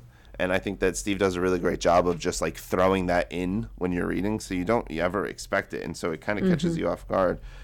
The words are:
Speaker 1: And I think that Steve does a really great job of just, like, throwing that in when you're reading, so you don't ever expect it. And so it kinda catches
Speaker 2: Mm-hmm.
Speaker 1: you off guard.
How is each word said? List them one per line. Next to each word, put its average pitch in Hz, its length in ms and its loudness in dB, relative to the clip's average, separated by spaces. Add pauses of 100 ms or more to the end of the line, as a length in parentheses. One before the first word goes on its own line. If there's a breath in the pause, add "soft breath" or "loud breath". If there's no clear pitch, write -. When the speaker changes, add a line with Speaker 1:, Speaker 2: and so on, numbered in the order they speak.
(400 soft breath)
Speaker 1:
And 90 120 0
I 95 60 2
think 95 220 -4
that 92 180 2
Steve 98 220 -2
does 95 160 4
a 87 60 0
really 90 180 2
great 85 200 0
job 87 280 6
of 85 100 2
just, 82 240 -2
like, 82 160 -2
throwing 92 480 2
that 87 240 2
in 92 380 -2 (100)
when 90 140 -2
you're 90 160 0
reading, 95 320 -2
so - 160 -6
you 90 100 -2
don't 113 260 0
ever 87 340 0
expect - 480 -4
it. 55 100 -6
And 82 120 -6
so - 160 -4
it 78 100 -6
kinda 104 200 -2
catches 175 320 2
Speaker 2:
Mm-hmm. 165 60 -4
Speaker 1:
you 87 100 0
off - 180 -4
guard. 95 320 2 (240 loud breath)